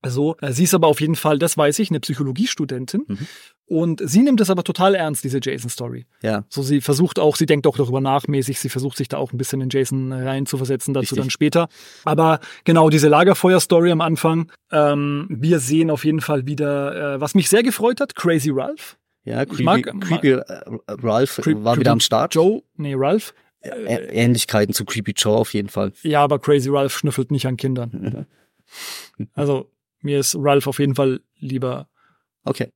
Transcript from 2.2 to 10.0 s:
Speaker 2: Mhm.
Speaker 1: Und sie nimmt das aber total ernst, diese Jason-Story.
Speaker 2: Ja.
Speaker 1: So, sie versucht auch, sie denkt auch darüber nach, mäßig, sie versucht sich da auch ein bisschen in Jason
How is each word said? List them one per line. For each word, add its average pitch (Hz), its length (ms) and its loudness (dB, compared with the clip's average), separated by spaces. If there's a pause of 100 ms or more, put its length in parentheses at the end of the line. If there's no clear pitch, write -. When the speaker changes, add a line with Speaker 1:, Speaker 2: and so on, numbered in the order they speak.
Speaker 2:
Mhm. 110 200 -8 (400)
Speaker 1:
Und 165 360 -2
sie 170 200 4
nimmt 269 160 4
das 185 100 2
aber 180 140 0
total 190 320 2
ernst, 156 280 -4
diese 135 160 -2
Jason-Story. 123 680 -8 (160)
Speaker 2:
Ja. 107 260 -2
Speaker 1:
So, 139 140 -6
sie 139 180 2
versucht 147 380 0
auch, 151 160 4
sie 165 100 0
denkt 147 220 2
auch 135 100 2
darüber 131 240 0
nach, 135 260 0
mäßig, 139 320 -2
sie 135 100 -6
versucht 131 280 -6
sich 135 120 -6
da 143 80 -6
auch 135 140 -6
ein 127 60 -8
bisschen 135 240 -4
in 127 80 -4
Jason 131 420 -2